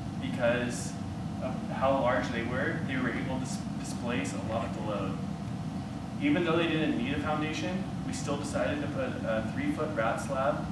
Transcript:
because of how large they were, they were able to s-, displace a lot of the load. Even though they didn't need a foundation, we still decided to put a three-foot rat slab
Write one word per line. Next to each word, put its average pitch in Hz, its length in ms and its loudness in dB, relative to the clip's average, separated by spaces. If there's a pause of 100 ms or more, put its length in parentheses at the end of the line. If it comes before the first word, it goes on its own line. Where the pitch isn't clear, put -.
(220)
because 120 680 2 (500)
of 127 120 -2 (180)
how 127 200 2
large 127 400 4
they 117 120 0
were, - 440 0
they 131 80 -2
were 127 140 2
able - 280 0
to - 60 -2
s-, - 140 -4 (220)
displace - 540 -2
a - 180 -2
lot 113 140 0
of - 100 -4
the 104 140 -2
load. 98 280 -2 (1040)
Even 151 240 4
though 165 100 4
they 165 120 4
didn't 156 300 2
need 139 160 0
a 143 60 0
foundation, 151 640 0 (240)
we - 60 -2
still - 240 -2
decided 143 440 0
to 139 60 -2
put 127 220 -2 (180)
a 110 260 0
three-foot - 420 0
rat 113 260 2
slab 135 500 0